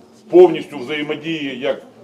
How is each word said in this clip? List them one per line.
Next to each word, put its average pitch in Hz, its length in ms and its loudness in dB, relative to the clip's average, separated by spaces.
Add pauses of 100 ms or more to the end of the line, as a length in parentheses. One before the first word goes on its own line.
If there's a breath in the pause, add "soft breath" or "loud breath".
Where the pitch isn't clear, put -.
(300)
повністю 160 480 4
взаємодії, 151 800 -8
як 135 240 -6 (220)